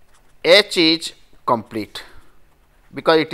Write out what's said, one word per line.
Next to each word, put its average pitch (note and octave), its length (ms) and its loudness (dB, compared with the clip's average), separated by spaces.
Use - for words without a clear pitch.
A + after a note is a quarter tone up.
H G3+ 360 4
is D#3+ 340 0
complete, A2 580 -6
because D#3+ 240 0
it D#3 120 -6